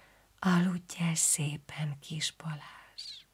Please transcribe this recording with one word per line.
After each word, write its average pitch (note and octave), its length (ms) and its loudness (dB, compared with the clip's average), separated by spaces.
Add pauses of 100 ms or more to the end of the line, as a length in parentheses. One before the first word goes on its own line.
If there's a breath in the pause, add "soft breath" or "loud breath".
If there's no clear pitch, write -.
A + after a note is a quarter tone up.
(380 loud breath)
Aludj F3+ 600 4
el E3+ 160 2
szépen, D3 840 0
kis - 340 -4
Balázs. - 1000 -12